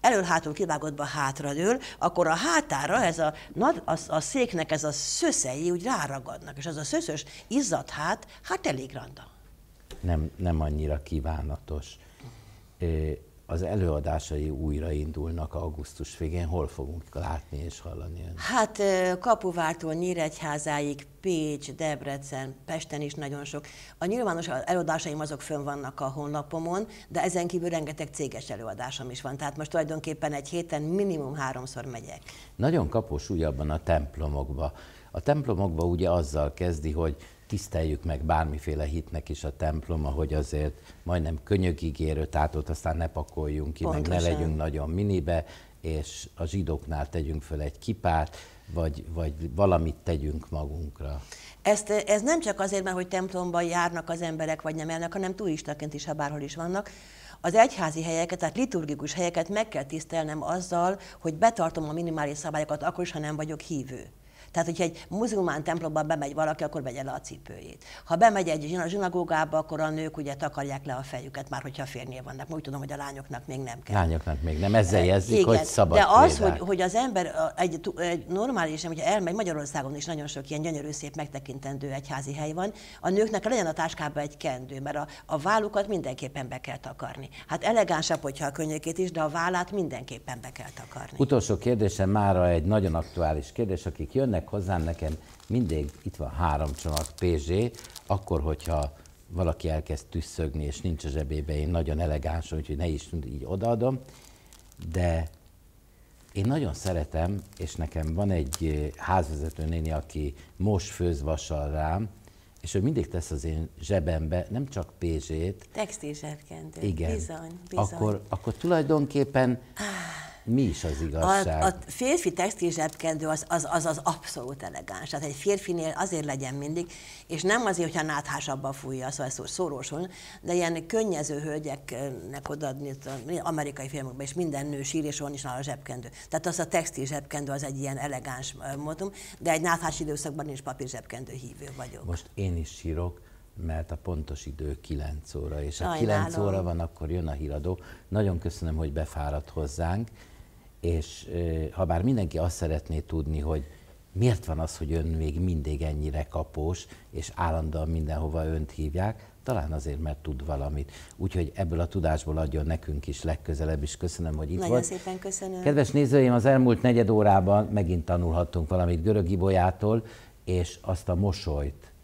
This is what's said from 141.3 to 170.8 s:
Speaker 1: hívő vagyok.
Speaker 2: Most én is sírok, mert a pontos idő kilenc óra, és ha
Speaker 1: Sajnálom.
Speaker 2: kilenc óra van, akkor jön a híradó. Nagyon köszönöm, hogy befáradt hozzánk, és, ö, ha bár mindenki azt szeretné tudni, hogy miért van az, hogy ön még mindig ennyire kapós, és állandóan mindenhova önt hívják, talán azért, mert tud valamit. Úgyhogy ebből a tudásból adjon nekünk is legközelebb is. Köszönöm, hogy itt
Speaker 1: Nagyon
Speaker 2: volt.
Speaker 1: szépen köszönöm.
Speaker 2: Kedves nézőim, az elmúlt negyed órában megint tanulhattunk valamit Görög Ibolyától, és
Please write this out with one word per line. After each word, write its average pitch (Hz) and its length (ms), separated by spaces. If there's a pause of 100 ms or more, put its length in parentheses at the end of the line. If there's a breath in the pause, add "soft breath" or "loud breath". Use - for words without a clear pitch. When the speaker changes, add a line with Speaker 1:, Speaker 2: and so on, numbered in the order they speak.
Speaker 1:
hívő 127 460
vagyok. 123 280
Speaker 2:
Most 85 280
én 92 240
is 80 120
sírok, 85 520 (440 soft breath)
mert 80 260
a 76 60
pontos 76 480
idő 71 360
kilenc 73 540
óra, 73 280
és 73 140
ha - 60 (120)
Speaker 1:
Sajnálom. 104 300
Speaker 2:
kilenc - 120
óra 95 260
van, 85 160
akkor 78 320
jön 85 160
a 76 40
híradó. 73 480 (280 loud breath)
Nagyon 95 320
köszönöm, 82 360
hogy 80 180
befáradt 78 560
hozzánk, 85 600 (680 loud breath)
és, 82 540
ö, 82 380
ha 92 140
bár 85 160
mindenki 101 360
azt 85 180
szeretné 78 440
tudni, 78 400
hogy 76 240 (480 loud breath)
miért 107 340
van 78 140
az, 80 180
hogy 78 160
ön 80 120
még 80 340
mindig 76 420
ennyire 73 460
kapós, - 600 (240 loud breath)
és - 240
állandóan 80 540
mindenhova 78 560
önt 78 260
hívják, 87 580 (140)
talán 87 280
azért, 76 300
mert 73 160
tud 69 280
valamit. 71 460 (260 loud breath)
Úgyhogy 87 380
ebből 85 240
a 85 80
tudásból 78 500
adjon 76 280
nekünk 78 420
is - 160
legközelebb 78 600
is. - 140
Köszönöm, 82 380
hogy 76 160
itt 87 40
Speaker 1:
Nagyon 95 160
Speaker 2:
volt. 123 120
Speaker 1:
szépen 185 360
köszönöm. 185 420
Speaker 2:
Kedves 143 300
nézőim, 135 420
az 117 120
elmúlt 127 360
negyed 117 280
órában 101 560
megint 92 400
tanulhattunk 85 640
valamit 87 340
Görög 101 260
Ibolyától, 95 760 (380 loud breath)
és 90 380